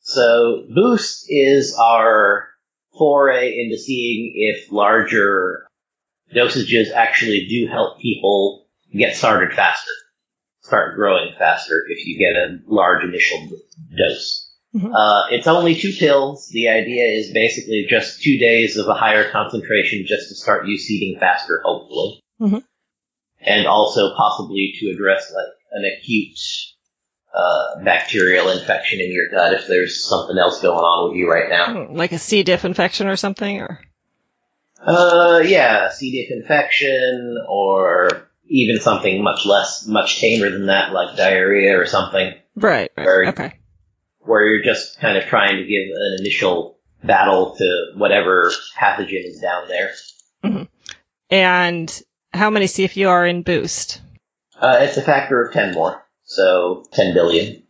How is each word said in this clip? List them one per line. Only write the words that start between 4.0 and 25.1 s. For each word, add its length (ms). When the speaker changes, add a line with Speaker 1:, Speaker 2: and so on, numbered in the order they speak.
Speaker 1:
if 380
larger 960
dosages 580
actually 560
do 220
help 300
people 680
get 220
started 400
faster, 380
start 360
growing 420
faster 500
if 160
you 140
get 180
a 300
large 380
initial 420
d-, 500
dose. 540
Speaker 2:
Mm-hmm. 180
Speaker 1:
Uh, 380
it's 160
only 300
two 160
pills. 560
The 200
idea 500
is 140
basically 560
just 320
two 180
days 380
of 120
a 60
higher 360
concentration 720
just 260
to 40
start 320
you 100
seeding 440
faster, 440
hopefully. 560
Speaker 2:
Mm-hmm. 180
Speaker 1:
And 280
also 480
possibly 640
to 100
address, 420